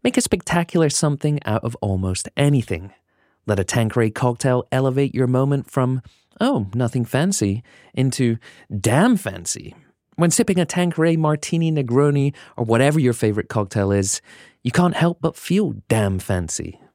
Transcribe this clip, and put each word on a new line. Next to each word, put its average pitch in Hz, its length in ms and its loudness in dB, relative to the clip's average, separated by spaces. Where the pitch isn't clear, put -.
Make 254 140 0
a 254 60 2
spectacular 170 640 0
something 147 560 0
out 110 180 -2
of 117 200 -6
almost 95 560 -2
anything. 117 560 0
Let 101 160 0
a 92 40 0
Tanqueray 110 480 0
cocktail 123 600 0
elevate 135 420 0
your 127 120 0
moment 135 440 0
from, 127 300 0
"Oh, 220 340 0
nothing 123 300 -2
fancy," 123 580 -2
into 127 460 0
"Damn 147 440 2
fancy." - 560 -8
When 170 160 2
sipping 196 280 2
a 175 60 2
Tanqueray 165 540 0
Martini 160 520 0
Negroni 143 600 2
or 120 80 -2
whatever 127 340 4
your 127 140 4
favorite 107 380 -2
cocktail 101 420 0
is, 98 300 0
you 123 80 -2
can't 175 260 2
help 170 240 0
but - 160 -2
feel 175 380 -2
damn 101 280 2
fancy. 85 600 -6